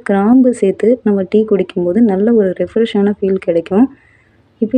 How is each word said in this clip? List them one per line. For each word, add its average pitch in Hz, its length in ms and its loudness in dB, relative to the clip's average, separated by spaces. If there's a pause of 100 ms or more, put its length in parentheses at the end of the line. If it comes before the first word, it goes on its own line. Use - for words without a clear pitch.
கிராம்பு 233 420 2 (100)
சேர்த்து 196 280 0 (180)
நம்ம 196 260 0
டீ 208 80 4 (120)
குடிக்கும்போது 180 460 -2 (120)
நல்ல 202 300 0
ஒரு 190 100 0 (100)
ரெஃப்ரெஷ்ஷான 202 580 -2
ஃபீல் 190 280 -2
கிடைக்கும். 185 400 0 (800)
இப்போ 220 140 0